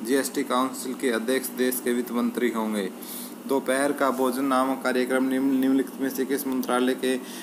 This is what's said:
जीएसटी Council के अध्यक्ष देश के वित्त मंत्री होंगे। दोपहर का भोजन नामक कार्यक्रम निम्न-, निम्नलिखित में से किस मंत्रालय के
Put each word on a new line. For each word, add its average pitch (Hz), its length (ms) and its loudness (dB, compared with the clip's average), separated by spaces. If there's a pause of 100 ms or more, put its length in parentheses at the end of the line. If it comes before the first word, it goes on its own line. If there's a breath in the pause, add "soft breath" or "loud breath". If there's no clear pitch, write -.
जीएसटी 127 400 0
Council 127 500 -2
के 123 160 0
अध्यक्ष 113 380 0
देश 127 360 0
के 120 100 0
वित्त 120 180 -2
मंत्री 120 380 0
होंगे। 107 420 -2 (560 loud breath)
दोपहर 135 440 2
का 139 180 2
भोजन 127 340 0
नामक 131 400 2
कार्यक्रम 127 400 2
निम्न-, 131 360 2
निम्नलिखित 135 420 2
में 135 80 0
से 127 160 -2
किस 135 220 -2
मंत्रालय 127 460 2
के 127 220 0 (280 loud breath)